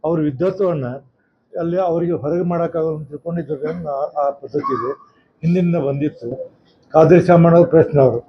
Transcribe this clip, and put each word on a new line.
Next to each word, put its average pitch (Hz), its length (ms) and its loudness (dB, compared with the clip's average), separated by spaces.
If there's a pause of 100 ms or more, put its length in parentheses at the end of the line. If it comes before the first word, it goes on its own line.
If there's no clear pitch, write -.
ಅವ್ರ 165 160 -2
ವಿದ್ವತ್ವನ್ನ 160 640 -2 (640)
ಅಲ್ಲಿ 170 280 -4
ಅವರಿಗೆ 170 320 -2
ಹೊರಗೆ 160 300 -4
ಮಾಡೋಕ್ಕಾಗಲ್ಲ 165 540 -2
ಅಂತ 151 120 -12
ತಿಳ್ಕೊಂಡಿದ್ರಿಂದ 156 800 -8
ಆ, 143 160 -6 (120)
ಆ 143 140 -2
ಪದ್ಧತಿ 139 420 -6
ಇದೆ, 123 200 -6 (500)
ಹಿಂದಿನಿಂದ 175 340 0
ಬಂದಿತ್ತು. 139 520 -4 (680)
ಖಾದ್ರಿ 160 260 6
ಶಾಮಣ್ಣ 170 360 6
ಅವ್ರ 170 120 6
ಪ್ರಶ್ನೆ 156 340 4
ಅವರು 117 160 2 (100)